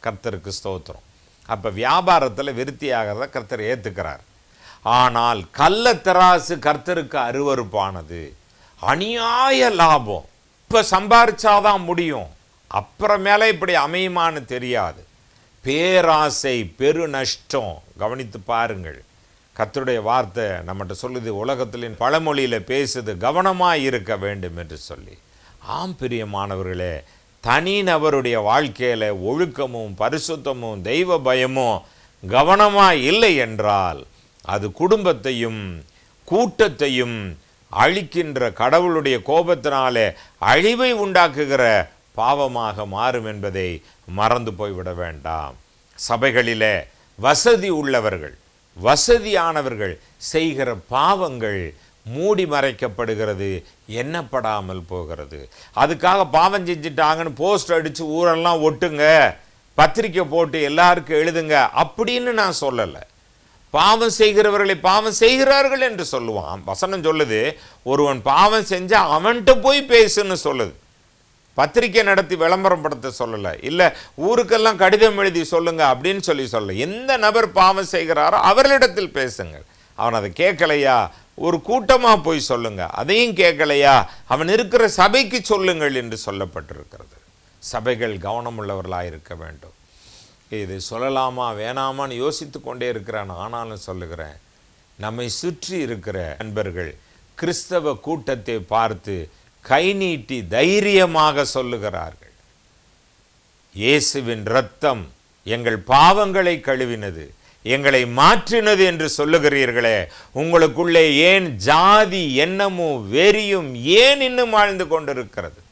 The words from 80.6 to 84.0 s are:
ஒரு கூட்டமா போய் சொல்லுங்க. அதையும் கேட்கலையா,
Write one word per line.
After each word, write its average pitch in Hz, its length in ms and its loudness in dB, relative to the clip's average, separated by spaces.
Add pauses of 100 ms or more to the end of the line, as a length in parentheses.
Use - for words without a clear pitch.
ஒரு 170 220 -2 (100)
கூட்டமா 240 460 4 (100)
போய் 151 240 -2
சொல்லுங்க. 113 340 -4 (200)
அதையும் 208 400 0
கேட்கலையா, 147 520 4 (340)